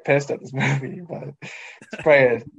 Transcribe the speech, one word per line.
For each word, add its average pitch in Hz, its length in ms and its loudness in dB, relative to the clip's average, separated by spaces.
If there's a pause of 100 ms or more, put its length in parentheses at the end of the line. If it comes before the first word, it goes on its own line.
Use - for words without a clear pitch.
pissed 143 260 2
at - 100 -6
this 123 120 -16
<laughs> - 20 -12
movie, 139 540 -2
but - 200 -12 (140)
it's - 600 -16
probably 131 400 6 (160)